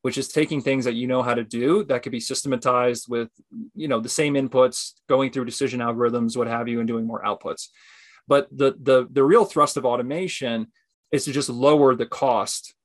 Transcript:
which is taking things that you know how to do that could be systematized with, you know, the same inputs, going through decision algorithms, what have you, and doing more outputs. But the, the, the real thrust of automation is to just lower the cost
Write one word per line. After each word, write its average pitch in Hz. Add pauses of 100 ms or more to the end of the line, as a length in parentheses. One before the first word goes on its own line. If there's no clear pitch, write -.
which 127
is 135
taking 151
things 135
that 120
you 123
know 127
how 120
to 120
do 127
that 131
could 135
be 120
systematized 123
with, 117 (440)
you 156
know, 127
the 117
same 147
inputs, 127 (160)
going 135
through 127
decision 123
algorithms, 117
what 117
have 117
you, 117
and 113
doing 113
more 113
outputs. - (580)
But 139
the, 135
the, 127
the 135
real 196
thrust 147
of 127
automation 123 (440)
is 143
to 147
just 139
lower 135
the 120
cost -